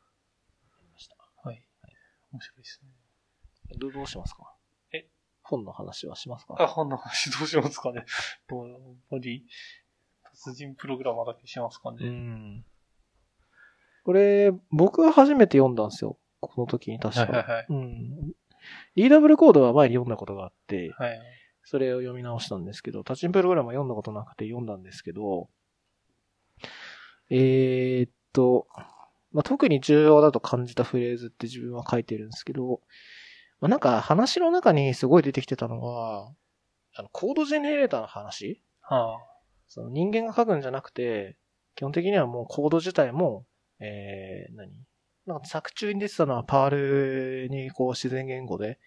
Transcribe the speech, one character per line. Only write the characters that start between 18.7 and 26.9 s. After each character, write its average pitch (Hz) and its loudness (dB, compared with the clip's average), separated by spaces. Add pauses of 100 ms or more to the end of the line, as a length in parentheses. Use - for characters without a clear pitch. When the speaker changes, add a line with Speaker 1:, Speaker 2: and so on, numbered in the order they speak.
Speaker 2:
リ 202 6
ー - 6
ダ 302 10
ブ 302 8
ル 302 10
コ 320 10
ー 233 12
ド 143 10
は 120 6
前 139 8
に 117 0
読 123 0
ん 120 -6
だ 107 -6
こ 98 -12
と 98 -10
が 95 -10
あ 90 -14
っ - -20 (140)
て、 90 -6
Speaker 1:
は 123 -6
い。 113 -12 (460)
Speaker 2:
そ - -6
れ 131 -2
を 127 -6
読 123 -10
み 127 -12
直 120 -8
し - -12
た 101 -8
ん 87 -10
で 101 -12
す - -18
け 139 -12
ど、 101 -12
タ 127 -8
ッ - -12
チ 170 -6
ン 175 -2
プ 196 4
ロ 180 4
グ 185 4
ラ 156 2
ム 120 -4
は 117 -10
読 139 -4
ん - -8
だ 120 -6
こ 107 -8
と 110 -10
な 104 -10
く - -20
て 110 -8
読 120 -8
ん 120 -10
だ 104 -8
ん 92 -18
で 92 -20
す - -20
け 85 -14
ど、 95 -6 (1800)